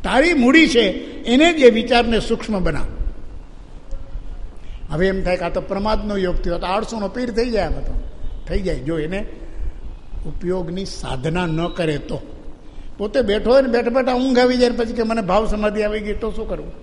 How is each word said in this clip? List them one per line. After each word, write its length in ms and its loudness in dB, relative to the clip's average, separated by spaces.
તારી 300 4
મૂડી 360 6
છે 540 0
એને 300 6
જ 40 0
એ 140 10
વિચારને 500 2
સૂક્ષ્મ 440 -2
બનાવ. 200 2
હવે 160 0
એમ 160 0
થાય 140 0
કે 80 -4
આ 40 -2
તો 120 -2
પ્રમાદનો 560 -2
યોગ 200 0
થયો, 220 0
તો 80 -4
આળસુનો 420 -2
પીર 220 -4
થઈ 200 0
જાય. 160 0
આમાં 180 -2
તો 80 -2
થઈ 120 0
જાય 200 -2
જો 180 -2
એને 280 -4
ઉપયોગની 580 -4
સાધના 640 -2
ન 220 0
કરે 300 -2
તો. 220 -6
પોતે 240 0
બેઠો 280 2
હોય 120 8
ને, 60 2
બેઠા 220 2
બેઠા 240 2
ઊંઘ 240 2
આવી 180 6
જાય 140 4
ને 60 -2
પછી 160 -2
કે, 100 -2
"મને 200 0
ભાવ 240 2
સમાધિ 360 0
આવી 180 0
ગઈ," 140 -4
તો 160 -4
શું 180 -6
કરવું? 240 -8